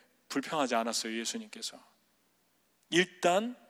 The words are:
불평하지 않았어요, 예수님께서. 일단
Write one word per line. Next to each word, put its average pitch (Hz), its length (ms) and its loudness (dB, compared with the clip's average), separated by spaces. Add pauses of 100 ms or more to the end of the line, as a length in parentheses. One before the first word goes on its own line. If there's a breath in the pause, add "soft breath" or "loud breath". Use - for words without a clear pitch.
(280 loud breath)
불평하지 135 460 -2
않았어요, 113 440 -2
예수님께서. 110 600 -8 (1120)
일단 180 680 2 (140)